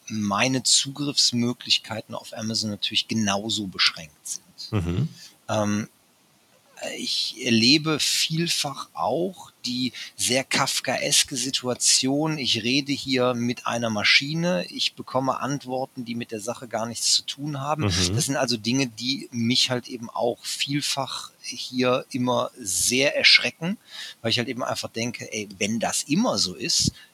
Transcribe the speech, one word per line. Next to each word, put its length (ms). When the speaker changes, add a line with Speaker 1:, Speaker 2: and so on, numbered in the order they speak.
Speaker 1:
meine 560
Zugriffsmöglichkeiten 1500
auf 200
Amazon 340
natürlich 360
genauso 640
beschränkt 560
sind. 480
Speaker 2:
Mhm. 240
Speaker 1:
Ähm, 400
ich 440
erlebe 580
vielfach 920
auch 580
die 280
sehr 280
kafkaeske 920
Situation, 1040
ich 260
rede 280
hier 420
mit 320
einer 220
Maschine, 800
ich 260
bekomme 460
Antworten, 640
die 100
mit 180
der 80
Sache 280
gar 180
nichts 260
zu 100
tun 380
haben. 240
Speaker 2:
Mhm. 300
Speaker 1:
Das 120
sind 100
also 220
Dinge, 300
die 440
mich 380
halt 180
eben 220
auch 340
vielfach 840
hier 720
immer 400
sehr 560
erschrecken, 640
weil 120
ich 60
halt 100
eben 140
einfach 280
denke, 420
ey, 160
wenn 220
das 220
immer 340
so 180
ist, 380